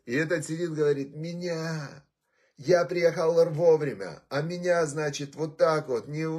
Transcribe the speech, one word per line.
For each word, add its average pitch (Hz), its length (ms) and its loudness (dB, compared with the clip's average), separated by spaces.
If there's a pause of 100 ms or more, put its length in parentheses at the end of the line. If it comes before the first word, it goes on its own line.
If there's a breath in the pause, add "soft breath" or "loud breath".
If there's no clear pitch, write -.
И 117 80 -8
этот 156 320 0
сидит, 160 280 -6
говорит: 147 420 0
"Меня, 165 880 -8 (540)
я 170 260 4
приехал 170 500 2 (180)
вовремя, 147 760 2
а 139 140 -2
меня, 175 440 0
значит, 147 500 -4
вот 151 200 -6
так 156 320 2
вот 127 220 -4
не, 156 140 -6 (160)